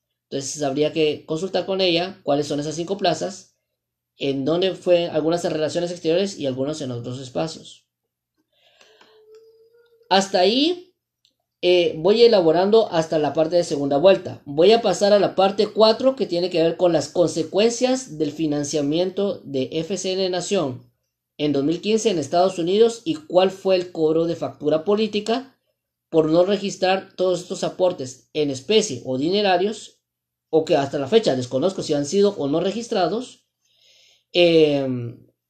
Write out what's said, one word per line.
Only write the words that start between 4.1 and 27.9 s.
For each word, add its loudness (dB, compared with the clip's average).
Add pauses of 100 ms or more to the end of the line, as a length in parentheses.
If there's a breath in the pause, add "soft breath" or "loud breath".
en -4
dónde 0
fue 2
algunas -2
en -2
relaciones -4
exteriores -2
y -8
algunas -4
en -8
otros -10
espacios. -10 (2250 soft breath)
Hasta 2
ahí, 2 (800)
eh, 4
voy 2
elaborando 4
hasta -2
la 0
parte 0
de 4
segunda -2
vuelta. 2
Voy 4
a 4
pasar 2
a 6
la 0
parte 2
cuatro, 2
que -4
tiene -4
que 0
ver 2
con 4
las 0
consecuencias 0
del -2
financiamiento -2
de -4
F -6
C -4
N -2
Nación -4 (460)
en -2
dos 0
mil -2
quince 0
en -2
Estados 0
Unidos 2
y -4
cuál 0
fue 0
el -6
cobro 0
de -4
factura -2
política -2 (520)
por 2
no 4
registrar -2
todos 0
estos -8
aportes -4